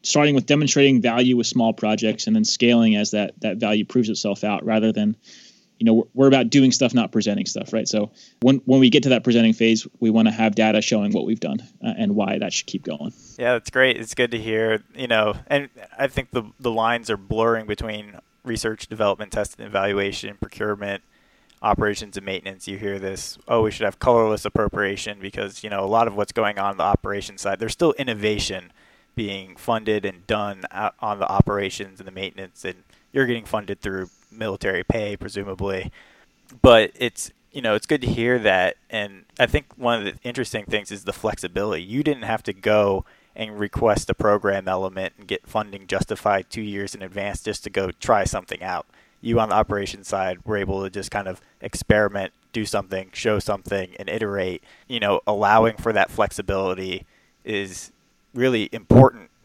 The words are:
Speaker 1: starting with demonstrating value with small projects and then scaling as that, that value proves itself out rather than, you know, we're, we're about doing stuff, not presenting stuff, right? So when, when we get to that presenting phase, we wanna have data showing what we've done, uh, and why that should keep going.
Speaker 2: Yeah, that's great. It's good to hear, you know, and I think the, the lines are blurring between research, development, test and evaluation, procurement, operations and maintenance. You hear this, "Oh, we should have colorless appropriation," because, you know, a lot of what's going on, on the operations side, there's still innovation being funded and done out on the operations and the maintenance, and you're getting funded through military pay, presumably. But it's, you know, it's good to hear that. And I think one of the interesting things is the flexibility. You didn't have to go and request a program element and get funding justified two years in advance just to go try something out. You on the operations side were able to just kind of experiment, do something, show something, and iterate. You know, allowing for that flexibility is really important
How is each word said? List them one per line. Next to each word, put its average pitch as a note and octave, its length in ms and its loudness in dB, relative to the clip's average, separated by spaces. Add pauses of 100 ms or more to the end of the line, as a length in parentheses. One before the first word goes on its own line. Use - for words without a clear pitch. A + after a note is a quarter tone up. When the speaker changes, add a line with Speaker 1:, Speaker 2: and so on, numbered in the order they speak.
Speaker 1:
starting D3 320 4
with B2+ 100 2
demonstrating C#3 560 4
value B2 340 4
with A#2 120 2
small A2+ 260 2
projects G#2+ 540 0
and A2 80 2
then A2 100 4
scaling A#2 500 4
as G#2+ 140 0
that, G#2 320 -2
that G#2 160 -4
value G#2+ 280 0
proves A#2+ 220 0
itself G2+ 360 -4
out G#2 200 -2
rather A2 280 2
than, G#2+ 260 0 (640)
you A2+ 60 0
know, A2+ 100 6
we're, A2+ 80 4 (100)
we're C3+ 140 6
about B2+ 240 6
doing C3+ 200 6
stuff, B2 220 0
not A#2 180 2
presenting G2+ 360 0
stuff, - 260 -8
right? A2+ 140 -2
So G#2+ 240 -2 (300)
when, C3 240 6
when C3 140 6
we B2+ 120 8
get C#3+ 120 6
to C3+ 60 2
that B2 140 2
presenting A2+ 300 4
phase, A2+ 340 2 (120)
we A2 120 2
wanna A2 200 4
have A2 220 0
data G#2+ 260 2
showing G#2 320 0
what F2+ 140 0
we've A2 140 -2
done, - 200 -4 (240)
uh, A#2 140 -4
and G2+ 180 0
why G#2 220 0
that G2+ 160 -4
should - 140 -6
keep - 160 -8
going. D2+ 300 -8 (260)
Speaker 2:
Yeah, B2 140 0
that's - 180 -4
great. C3 260 4
It's A2 160 -12
good A#2+ 160 2
to A#2 80 -4
hear, A2 460 0 (120)
you C3 120 -8
know, G#2+ 300 2 (100)
and C#3 220 -2 (280)
I C3+ 80 0
think C3 240 -6
the, A#2+ 140 -4 (160)
the B2 120 -2
lines A2+ 380 -2
are G#2 80 -2
blurring A2 480 0
between G#2 540 -10 (240)
research, A2+ 440 -6
development, G#2 440 -2
test - 280 -6
and G#2+ 80 -14
evaluation, G2+ 760 -4
procurement, G2+ 600 -6 (580)
operations G#2 560 -2
and G2 80 -12
maintenance. F#2+ 420 -10
You G2 80 -10
hear G2 220 -6
this, F#2+ 400 -10 (100)
"Oh, A#2 140 2
we A2 80 0
should G#2 160 -6
have G2 140 -4
colorless A2+ 460 2
appropriation," G2+ 760 -4
because, G2 420 -10
you A2 60 -12
know, G2+ 140 -4
a - 20 -2
lot A2+ 220 2
of G2+ 80 -6
what's G#2 160 -2
going G#2 260 -2
on, G2+ 140 -2
on F#2+ 60 -8
the E2+ 60 0
operations G2+ 580 -2
side, G2 180 -4
there's A2 140 -6
still E3 260 2
innovation G#2 720 -4 (420)
being G2 440 -8
funded G#2+ 480 -2
and F#2 200 -8
done G2+ 460 -4
out G#2 280 -6
on G#2 200 -4
the F#2 120 -2
operations G2 680 -2
and F#2+ 80 -18
the F#2 40 -18
maintenance, F#2+ 540 -12
and F2+ 180 -10 (300)
you're C3+ 140 2
getting A#2 180 -4
funded G2+ 340 -6
through F#2+ 300 -6 (220)
military G2 520 -4
pay, G#2 320 -2
presumably. G2 760 -8 (720)
But A2+ 320 8
it's, - 360 -6 (200)
you C#3+ 100 -12
know, A2 140 2
it's A2 100 -2
good C#3+ 160 0
to A#2+ 60 -4
hear A#2 320 2
that. F#2+ 360 4 (140)
And G2+ 360 -8 (140)
I B2 60 4
think C#3+ 300 -2
one A#2 240 -2
of G2+ 60 -6
the - 220 -8
interesting A#2 380 -6
things G#2 260 -4
is G2+ 120 -14
the G2 100 -6
flexibility. F#2+ 720 -4
You A#2 180 -6
didn't C#3 220 -2
have A2 200 -4
to G2+ 100 -6
go G2+ 520 2 (280)
and G#2+ 240 -12
request G#2 520 0
a F#2+ 40 -2
program G2 540 0
element F#2+ 500 -4
and G2+ 80 -20
get F#2 220 -6
funding G2+ 400 -8
justified G2 600 -2
two A2+ 120 -10
years G2+ 320 -8
in G2+ 80 -16
advance G2 400 -8
just - 220 -8
to G#2 60 -12
go F#2+ 220 -2
try G#2 340 2
something - 360 -8
out. F2 240 -6 (360)
You A#2 180 0
on A2 100 0
the F#2+ 60 2
operations G2+ 540 -2
side F#2 340 -2
were G#2+ 140 -4
able G2 260 -4
to F#2+ 60 -6
just F#2+ 220 -10
kind G2+ 180 -6
of F2+ 100 -12 (220)
experiment, G2+ 720 0 (180)
do G#2+ 140 -4
something, F#2+ 480 -6
show G#2+ 260 0
something, F#2+ 580 -6
and F#2+ 120 -12
iterate. G2 540 -4 (240)
You A#2+ 120 -8
know, G#2 260 0
allowing G#2+ 520 4
for A2+ 160 -4
that G2 180 2
flexibility F#2+ 960 -4 (400)
is G2 460 -8 (420)
really B2 400 2
important A2+ 560 4 (160)